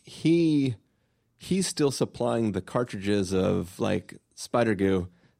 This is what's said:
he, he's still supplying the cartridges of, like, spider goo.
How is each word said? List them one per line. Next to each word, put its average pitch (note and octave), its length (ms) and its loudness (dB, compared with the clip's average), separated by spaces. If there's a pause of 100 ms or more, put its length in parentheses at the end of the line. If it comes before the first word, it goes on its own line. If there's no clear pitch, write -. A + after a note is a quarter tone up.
he, D#3 720 2 (600)
he's F3+ 300 -2
still D3 240 0
supplying A#2 640 -2
the F#2 100 -4
cartridges G2+ 720 -2
of, F#2 440 0
like, G2 360 -2 (220)
spider A2+ 380 0
goo. F#2 340 0 (320)